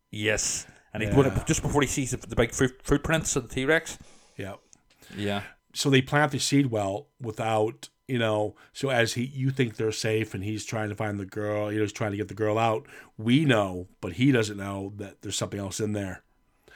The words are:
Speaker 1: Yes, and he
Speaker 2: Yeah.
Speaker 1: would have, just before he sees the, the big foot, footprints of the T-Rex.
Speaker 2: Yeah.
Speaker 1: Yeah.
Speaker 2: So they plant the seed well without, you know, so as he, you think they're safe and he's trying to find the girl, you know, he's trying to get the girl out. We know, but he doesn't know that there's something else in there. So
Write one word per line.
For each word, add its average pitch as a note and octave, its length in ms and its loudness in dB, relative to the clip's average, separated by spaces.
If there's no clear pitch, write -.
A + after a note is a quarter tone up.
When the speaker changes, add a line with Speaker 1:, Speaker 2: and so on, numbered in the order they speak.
Speaker 1:
Yes, G#2 560 -2
and G#2+ 80 -4
he G#2+ 60 0
Speaker 2:
Yeah. G#2 80 2
Speaker 1:
would C3+ 100 8
have, - 200 -2
just - 160 0
before C#3 200 0
he B2+ 60 2
sees C3 240 -4
the, A#2+ 60 -4
the - 180 -14
big A#2+ 160 2
foot, - 300 0
footprints D#3+ 540 0
of A#2+ 120 -4
the - 60 -12
T-Rex. D#3 440 0
Speaker 2:
Yeah. F#2+ 180 -10
Speaker 1:
Yeah. G2+ 260 -4
Speaker 2:
So - 160 0
they C3+ 100 8
plant D3 320 2
the C#3+ 60 -2
seed C#3 320 2
well G2+ 380 -2
without, A2+ 680 -2
you B2+ 100 0
know, G#2+ 380 0
so - 160 -4
as A#2 240 2
he, A#2+ 120 -2
you C3+ 260 -2
think C3 260 0
they're A2 160 0
safe A2 400 0
and F#2+ 100 -6
he's G#2+ 220 -4
trying G#2+ 240 -4
to G#2 60 -6
find G#2 260 -4
the G2 60 -8
girl, G#2 440 -2
you G#2+ 80 0
know, G#2+ 60 2
he's G2+ 80 -2
trying G#2+ 200 -4
to G2+ 40 -4
get G2+ 120 -4
the F#2+ 60 -10
girl G#2+ 240 0
out. A2+ 280 0
We B2 260 4
know, G2 420 2
but F#2+ 140 -6
he C3+ 180 4
doesn't G#2+ 240 2
know G2 400 -6
that G2 240 -14
there's G2+ 160 -8
something G2+ 240 -4
else F#2+ 180 -6
in G#2+ 140 -2
there. G2 300 -4
So - 80 -20